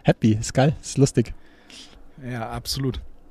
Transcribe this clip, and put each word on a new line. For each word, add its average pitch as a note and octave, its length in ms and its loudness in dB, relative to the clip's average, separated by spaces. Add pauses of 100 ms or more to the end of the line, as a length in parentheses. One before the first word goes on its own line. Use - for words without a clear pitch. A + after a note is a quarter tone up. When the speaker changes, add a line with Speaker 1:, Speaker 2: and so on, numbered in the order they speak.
Speaker 1:
happy. A2 300 4
Ist A2 200 -4
geil, C#3 280 4
ist - 160 -8
lustig. C3+ 360 2 (920)
Speaker 2:
Ja, A#2+ 220 -8
absolut. A#2+ 500 -6 (320)